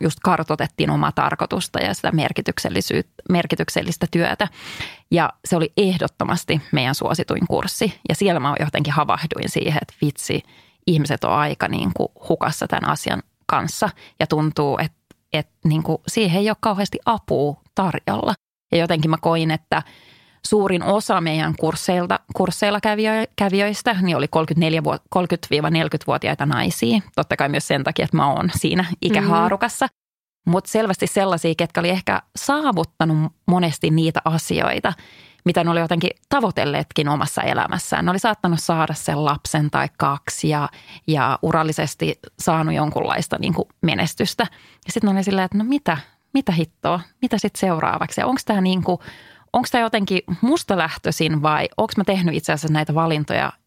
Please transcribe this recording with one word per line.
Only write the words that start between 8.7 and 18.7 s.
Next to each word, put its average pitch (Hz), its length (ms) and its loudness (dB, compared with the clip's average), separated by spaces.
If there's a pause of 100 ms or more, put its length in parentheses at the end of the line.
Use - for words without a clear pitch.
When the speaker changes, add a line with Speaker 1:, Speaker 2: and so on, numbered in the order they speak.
Speaker 1:
havahduin - 560 -2
siihen, - 320 -2
että - 120 -12 (120)
vitsi, - 380 -4 (440)
ihmiset 151 360 2
on 64 100 0
aika 147 340 0
niinku - 440 -2 (180)
hukassa - 380 -2
tämän - 220 -2
asian - 340 -4 (220)
kanssa. 156 440 -2 (300)
Ja 156 80 0
tuntuu, 151 500 0
että, - 200 -4 (360)
että - 200 -4 (120)
niinku 156 420 0
siihen 196 320 2
ei 208 100 2
ole 214 100 -2
kauheasti 202 460 -2
apua 147 560 0 (140)
tarjolla. 190 580 0 (380)